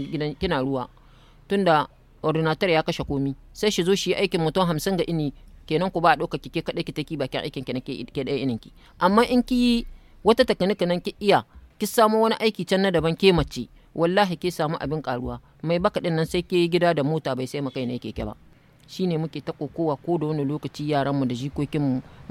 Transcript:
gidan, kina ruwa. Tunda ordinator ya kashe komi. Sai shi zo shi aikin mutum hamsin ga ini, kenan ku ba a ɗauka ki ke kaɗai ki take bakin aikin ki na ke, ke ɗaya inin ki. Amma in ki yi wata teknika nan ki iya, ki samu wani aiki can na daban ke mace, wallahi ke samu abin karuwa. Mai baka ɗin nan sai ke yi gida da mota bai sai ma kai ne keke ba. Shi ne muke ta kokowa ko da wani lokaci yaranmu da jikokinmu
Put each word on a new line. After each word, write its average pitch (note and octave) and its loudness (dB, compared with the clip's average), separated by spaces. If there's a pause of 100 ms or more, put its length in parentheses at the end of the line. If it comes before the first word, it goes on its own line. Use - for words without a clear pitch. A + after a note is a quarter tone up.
gidan, D3+ -6
kina F3 -2
ruwa. C3 -4 (600)
Tunda F3 2 (360)
ordinator D#3+ 0
ya D#3 4
kashe E3 -2
komi. C#3 -2 (180)
Sai G#3+ 0
shi F#3+ 0
zo F#3 4
shi F3+ -2
aikin F#3+ 0
mutum E3 2
hamsin E3+ 0
ga E3+ 2
ini, D3+ -2 (340)
kenan F3 0
ku F3 -2
ba E3 6
a D3 4
ɗauka D#3 -4
ki - -12
ke E3 -4
kaɗai - -6
ki D3 -10
take D3 -6
bakin C3+ -4
aikin D3 -8
ki B2+ -8
na C3 -4
ke, C#3 -10 (200)
ke C#3+ -6
ɗaya C3+ -2
inin B2 -2
ki. - -18 (260)
Amma A3 4
in B3 2
ki B3+ -2
yi A#3+ 2 (380)
wata A#3 6
teknika F#3+ 0
nan F3 0
ki - -8
iya, F3+ 4 (340)
ki G#3 -2
samu A3 4
wani A3+ 4
aiki G#3+ 0
can F#3+ 2
na G3 2
daban E3 2
ke F#3+ 6
mace, C3+ 0 (260)
wallahi F3+ 2
ke F3+ -4
samu D#3+ -2
abin C#3+ -4
karuwa. B2 -6 (220)
Mai E3+ 0
baka G3 0
ɗin E3 -2
nan D#3+ 0
sai F3 -2
ke F3+ -2
yi E3+ 4
gida E3+ 2
da D#3 0
mota D3+ -2
bai C3 -4
sai C#3+ -6
ma C3+ -6
kai C3 -6
ne B2 -4
keke A2+ -8
ba. G#2+ -10 (540)
Shi - -4
ne E3 0
muke D#3 -6
ta E3 -8
kokowa D#3 -4
ko E3+ -2
da D3+ -2
wani D3+ -2
lokaci D3 -6
yaranmu C#3 0
da B2 -2
jikokinmu C#3 -2 (280)